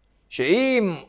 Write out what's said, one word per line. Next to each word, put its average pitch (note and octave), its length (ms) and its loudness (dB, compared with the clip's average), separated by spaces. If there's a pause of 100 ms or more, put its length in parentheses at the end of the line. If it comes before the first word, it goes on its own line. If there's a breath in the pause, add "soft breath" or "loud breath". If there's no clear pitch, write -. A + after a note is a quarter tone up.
(300)
שאם G#3 680 0 (140)